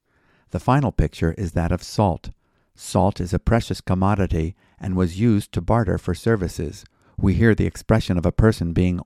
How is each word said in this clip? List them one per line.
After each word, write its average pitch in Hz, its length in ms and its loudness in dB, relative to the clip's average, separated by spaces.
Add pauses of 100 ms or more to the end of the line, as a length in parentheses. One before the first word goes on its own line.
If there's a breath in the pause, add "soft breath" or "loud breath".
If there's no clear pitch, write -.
(500)
The 92 100 -6
final 131 320 2
picture - 460 0
is 87 140 -6
that 85 200 -2
of 90 100 -4
salt. - 460 -2 (460)
Salt 98 480 -2
is 87 100 -8
a 87 60 0
precious - 420 0
commodity 92 720 0 (240 soft breath)
and 92 180 -4
was 92 220 0
used 107 340 2
to 87 100 -4
barter 95 340 0
for 90 160 -4
services. 87 720 -4 (320 soft breath)
We 98 160 2
hear 107 220 4
the 92 100 0
expression 95 540 0
of 82 80 0
a 85 60 0
person 87 420 2
being 90 320 2